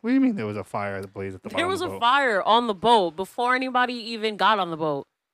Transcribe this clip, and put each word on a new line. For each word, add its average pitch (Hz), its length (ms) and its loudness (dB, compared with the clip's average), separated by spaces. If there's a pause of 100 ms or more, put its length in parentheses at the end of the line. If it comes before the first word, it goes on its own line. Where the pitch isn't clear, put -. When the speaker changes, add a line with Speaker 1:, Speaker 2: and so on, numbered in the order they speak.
Speaker 1:
What 220 80 -4
do 254 60 4
you 269 60 4
mean 247 160 4
there 110 100 -4
was 104 100 -6
a 98 80 -6
fire 101 320 -6
ablaze 98 380 -8
at - 80 -16
the - 80 -12
Speaker 2:
There - 80 -8
Speaker 1:
bottom 349 120 0
Speaker 2:
was 370 120 -4
Speaker 1:
of 359 80 -4
the 190 60 -8
Speaker 2:
a - 20 -10
Speaker 1:
boat? 226 80 0
Speaker 2:
fire 247 360 2
on 233 260 4
the 208 60 -2
boat 190 420 4
before 240 380 -2
anybody 247 380 0
even 220 460 -6
got 214 200 4
on 180 120 -2
the 160 80 -6
boat. 147 280 -4 (280)